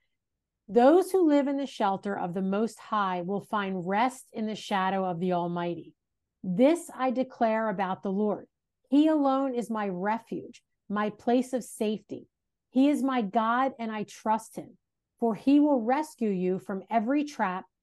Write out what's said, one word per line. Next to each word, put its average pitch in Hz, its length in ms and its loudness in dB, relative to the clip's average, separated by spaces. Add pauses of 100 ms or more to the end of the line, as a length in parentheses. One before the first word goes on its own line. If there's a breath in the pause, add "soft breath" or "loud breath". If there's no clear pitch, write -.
(680)
"Those 285 460 6
who 370 160 4
live 285 200 4
in 277 100 -2
the 277 80 -4
shelter 196 520 -2
of 180 140 -4
the 185 80 -4
Most 196 380 -2
High 190 420 -4
will 190 220 -4
find 190 440 -4
rest 226 460 -2
in 220 140 -6
the 214 80 -6
shadow 190 500 -2
of 175 160 -4
the 180 140 0
Almighty. 175 580 -4 (500)
This 254 520 2
I 262 160 -2
declare 226 580 -2
about 190 340 -4
the 202 80 -6
Lord. 202 360 -2 (420)
He 294 180 4
alone 277 460 2
is 240 160 -4
my 214 200 -2
refuge, 196 720 -6 (260)
my 208 220 -2
place 247 420 0
of 247 100 -2
safety. - 680 -6 (420)
He 269 200 4
is 247 120 0
my 254 200 0
God, 233 560 0
and 226 120 -6
I 214 140 -6
trust - 500 -4
him, - 220 -12 (420)
for 226 160 0
he 277 260 4
will 285 200 4
rescue 247 480 -2
you 185 300 0
from 190 320 -8
every 240 340 0
trap 190 400 -4 (180)